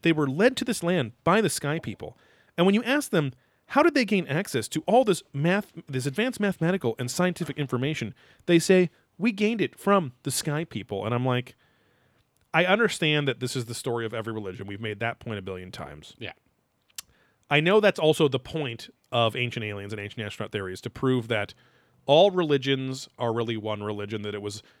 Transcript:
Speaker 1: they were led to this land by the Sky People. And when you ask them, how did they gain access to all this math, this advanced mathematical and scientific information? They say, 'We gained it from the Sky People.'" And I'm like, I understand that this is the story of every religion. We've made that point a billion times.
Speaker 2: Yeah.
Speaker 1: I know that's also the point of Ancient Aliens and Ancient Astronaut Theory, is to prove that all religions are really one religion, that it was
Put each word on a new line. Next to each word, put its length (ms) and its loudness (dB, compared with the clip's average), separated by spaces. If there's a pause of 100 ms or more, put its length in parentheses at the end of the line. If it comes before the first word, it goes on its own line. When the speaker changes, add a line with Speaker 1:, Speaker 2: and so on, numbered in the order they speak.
Speaker 1:
they 100 4
were 160 2
led 300 2
to 80 -4
this 180 -4
land 300 0 (100)
by 160 4
the 100 2
Sky 300 -4
People. 380 -12 (400)
And 80 6
when 100 6
you 80 2
ask 260 0
them, 220 0 (420)
how 100 6
did 120 6
they 100 4
gain 220 2
access 420 -2
to 180 -4
all 160 6
this 180 2 (120)
math, 380 0 (160)
this 200 -4
advanced 320 -2
mathematical 600 0
and 100 -4
scientific 480 -2
information? 560 -2 (340)
They 120 6
say, 300 6 (300)
'We 140 0
gained 280 0
it 180 -2
from 340 2 (100)
the 80 -4
Sky 340 -4
People.'" 400 -6
And 80 0
I'm 120 0
like, 300 -2 (1000)
I 120 4
understand 640 2
that 120 -2
this 160 -4
is 100 -2
the 100 -10
story 320 -4
of 60 -8
every 200 -6
religion. 320 -8
We've 160 -10
made 200 -6
that 180 -4
point 180 -8
a 60 -8
billion 280 -10
times. 460 -16
Speaker 2:
Yeah. 160 -12 (1160)
Speaker 1:
I 100 4
know 200 4
that's 200 4
also 280 4
the 120 -2
point 500 -8 (220)
of 240 2
Ancient 300 -4
Aliens 280 -8
and 60 -8
Ancient 260 -10
Astronaut 260 -10
Theory, 220 -6
is 80 -12
to 80 -10
prove 400 0
that 240 -2 (520)
all 260 8
religions 840 0
are 160 -2
really 240 -2
one 260 -4
religion, 380 -6
that 140 -6
it 60 -8
was 200 -8 (200)